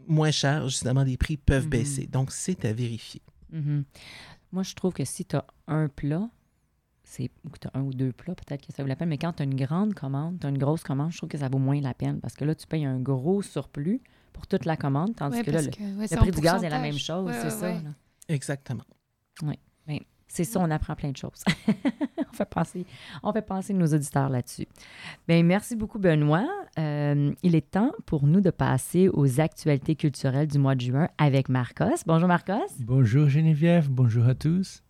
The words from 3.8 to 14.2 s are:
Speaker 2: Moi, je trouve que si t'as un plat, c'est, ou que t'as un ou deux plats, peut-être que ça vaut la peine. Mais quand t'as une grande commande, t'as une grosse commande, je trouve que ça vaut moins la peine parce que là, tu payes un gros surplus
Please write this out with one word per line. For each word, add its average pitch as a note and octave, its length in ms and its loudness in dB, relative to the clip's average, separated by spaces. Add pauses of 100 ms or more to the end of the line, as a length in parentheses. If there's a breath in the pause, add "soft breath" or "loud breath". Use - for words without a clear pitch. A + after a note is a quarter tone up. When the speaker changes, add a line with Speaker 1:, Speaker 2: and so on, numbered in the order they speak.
Speaker 2:
Moi, F#3 100 -2
je - 120 -10
trouve F#3 180 -2
que C#3 120 -4
si - 200 -8
t'as - 200 -2 (220)
un D#3 220 0
plat, D#3+ 400 -4 (760)
c'est, - 260 -8 (140)
ou D3+ 60 -14
que - 100 -20
t'as - 140 -12
un C3 80 -4
ou C3+ 120 -4
deux B2+ 200 -4
plats, - 220 -10
peut-être - 300 -12
que - 60 -18
ça - 120 -8
vaut C#3 40 -4
la C3+ 80 -4
peine. E3+ 140 -4
Mais D3+ 80 -2
quand E3 160 -4
t'as - 100 -4
une C#3 120 -2
grande E3 380 0
commande, D3 460 -6
t'as D3 80 -6
une C#3 100 -2
grosse C#3+ 260 0
commande, C#3+ 280 -2
je D#3+ 60 -10
trouve D#3 100 -10
que D#3+ 100 -8
ça C#3+ 120 -4
vaut C3 80 0
moins C3+ 240 2
la C3 120 -4
peine C#3+ 280 -4
parce - 140 -12
que C3+ 100 -6
là, D#3 100 0
tu - 120 -20
payes D#3 180 -4
un C3 140 -2
gros C#3 420 0
surplus E3 600 -6 (300 soft breath)